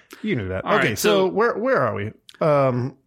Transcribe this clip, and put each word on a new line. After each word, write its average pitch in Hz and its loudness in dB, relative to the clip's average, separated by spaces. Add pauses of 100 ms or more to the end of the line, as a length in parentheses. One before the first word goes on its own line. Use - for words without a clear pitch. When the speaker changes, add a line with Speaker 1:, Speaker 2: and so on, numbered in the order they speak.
(220)
Speaker 1:
You 214 -2
knew 101 -4
that. 92 -4
Speaker 2:
All 180 2
Speaker 1:
Okay, 131 2
Speaker 2:
right, 107 -4
Speaker 1:
so 190 2
Speaker 2:
so 190 2
Speaker 1:
where, 190 0
where 247 0
are 110 0
we? 104 -6 (280)
Um, 135 0